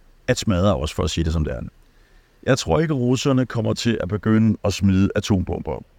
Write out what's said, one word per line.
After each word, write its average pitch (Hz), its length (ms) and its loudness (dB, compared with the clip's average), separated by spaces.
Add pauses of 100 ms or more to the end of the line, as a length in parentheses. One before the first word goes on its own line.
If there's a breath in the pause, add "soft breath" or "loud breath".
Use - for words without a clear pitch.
(280)
at 127 100 0
smadre 92 380 2
os, 65 160 -4
for - 100 -4
at 85 80 0
sige 82 140 -2
det, 80 80 0
som 80 120 0
det 69 80 -4
er. 62 80 -8 (840 soft breath)
Jeg 131 160 0
tror 156 220 0
ikke, 160 140 0
at 131 60 -2
russerne 127 460 2
kommer 110 260 -2
til - 280 -2
at - 80 -4
begynde 110 560 2
at 101 80 0
smide 98 440 2
atombomber. 87 680 -2 (140)